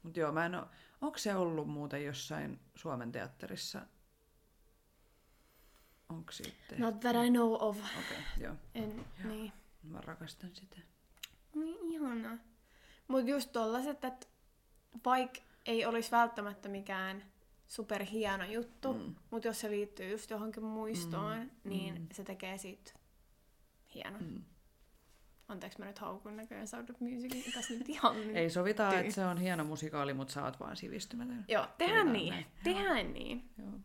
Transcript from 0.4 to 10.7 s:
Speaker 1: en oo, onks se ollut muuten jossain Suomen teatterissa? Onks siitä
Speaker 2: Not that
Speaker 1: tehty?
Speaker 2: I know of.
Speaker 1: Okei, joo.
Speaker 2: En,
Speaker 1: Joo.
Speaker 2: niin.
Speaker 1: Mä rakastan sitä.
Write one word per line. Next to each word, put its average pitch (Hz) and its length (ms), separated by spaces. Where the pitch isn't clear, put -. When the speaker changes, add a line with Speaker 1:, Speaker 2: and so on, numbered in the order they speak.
Speaker 1:
en 180 80
oo, - 120
onks 302 220
se 202 120
ollut 165 340
muuten 147 360
jossain 143 560
Suomen 123 380
teatterissa? - 720
Onks 165 280
siitä - 420
Speaker 2:
Not 226 220
that 240 120
Speaker 1:
tehty? 240 140
Speaker 2:
I 247 40
know 233 300
of. 208 180
Speaker 1:
Okei, - 440
joo. - 100
Speaker 2:
En, 214 220
Speaker 1:
Joo. 220 80
Speaker 2:
niin. 214 200
Speaker 1:
Mä 160 180
rakastan 165 540
sitä. - 220